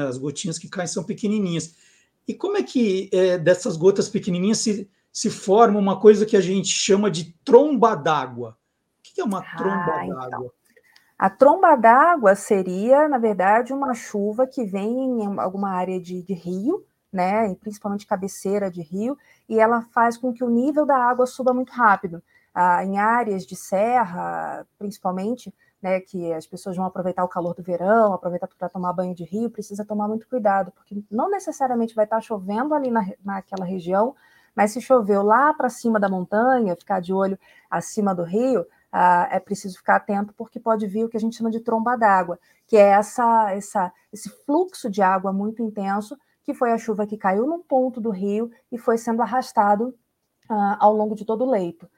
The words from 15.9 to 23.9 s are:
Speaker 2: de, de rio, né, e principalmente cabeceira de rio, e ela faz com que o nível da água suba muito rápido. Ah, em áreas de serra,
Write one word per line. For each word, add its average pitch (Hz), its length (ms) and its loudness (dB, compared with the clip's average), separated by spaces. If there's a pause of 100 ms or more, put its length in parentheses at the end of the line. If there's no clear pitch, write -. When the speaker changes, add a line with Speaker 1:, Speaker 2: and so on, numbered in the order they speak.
Speaker 2:
de, 180 240 -10
de 196 120 -6
rio, 190 500 -4 (260)
né, 196 400 0
e 185 60 -8
principalmente 208 500 -10
cabeceira 196 640 -4
de 175 120 -12
rio, 220 360 -6 (300)
e 220 100 0
ela 226 240 4 (100)
faz 233 240 2
com 254 160 -4
que 247 120 -6
o 240 40 -2
nível 277 380 2
da 277 100 2
água 247 300 2
suba 254 260 -2
muito 247 200 -4
rápido. 196 500 2 (320)
Ah, 180 300 2
em 196 140 -4
áreas 214 460 0
de - 100 -16
serra, 175 1120 -4 (120)